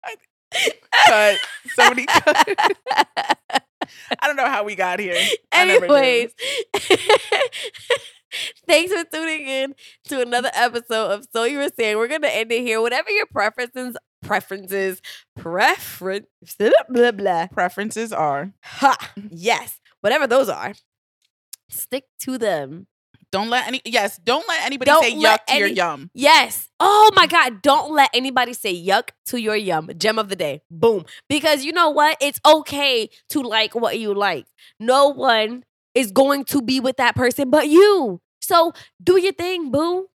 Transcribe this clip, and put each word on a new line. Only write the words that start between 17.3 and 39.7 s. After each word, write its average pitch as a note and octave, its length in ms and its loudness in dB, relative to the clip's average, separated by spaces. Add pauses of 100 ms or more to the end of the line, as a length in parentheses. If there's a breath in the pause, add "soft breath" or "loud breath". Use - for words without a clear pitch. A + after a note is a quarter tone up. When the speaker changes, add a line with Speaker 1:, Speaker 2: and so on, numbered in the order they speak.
Speaker 1:
Preferences G#3 680 -6
are. D3+ 400 -4 (100)
Speaker 2:
Ha! - 500 -2 (180)
Yes. F3+ 500 -6 (220)
Whatever C#4 240 0
those A#3+ 240 2
are, A#2+ 240 -10 (960)
stick - 340 -10 (160)
to C4 160 -8
them. E3+ 500 -4 (440)
Speaker 1:
Don't G#3 200 -4
let B3 160 0
any, B3+ 180 -8
yes, A3+ 340 -2
don't B3+ 300 -2
let E4 160 -2
anybody C4+ 260 0
Speaker 2:
Don't D#4 140 8
Speaker 1:
say A3+ 100 0
Speaker 2:
let G#3+ 280 4
Speaker 1:
yuck - 40 -12
to C4+ 120 0
your D4+ 80 0
Speaker 2:
any D4+ 100 -2
Speaker 1:
yum. E3 380 -4
Speaker 2:
Yes. C#4 540 2 (120)
Oh G#4 340 6
my F4+ 120 6
God. C4 360 0
Don't D4 300 2
let C#4+ 220 4
anybody B3 400 -2
say G3 200 -6
yuck F#3+ 360 -2 (160)
to B3 120 -6
your G#3+ 180 -2
yum. E3+ 420 -4
Gem G#3+ 200 -2
of G#3 100 -4
the G3 80 -8
day. D3+ 340 -8
Boom. F#3 340 0 (240 loud breath)
Because D4 360 0
you D#4+ 80 -6
know E4 180 2
what? D4 300 2
It's C#4+ 260 -4
okay C#4+ 640 2 (220 soft breath)
to D4+ 120 -4
like A3 320 -2
what A3+ 240 -2
you G#3+ 160 -4
like. G3 320 -2 (340 soft breath)
No C4 280 4
one B3 560 -2 (300)
is A#3 160 0
going C#4 340 2
to C#4+ 180 -2
be C4 180 -2
with B3+ 180 -2
that A#3+ 180 2
person B3+ 340 0
but D4 180 4
you. E4 520 4 (200)
So E4+ 320 2 (300 loud breath)
do F4+ 180 4
your F#4+ 140 0
thing, F4 360 -6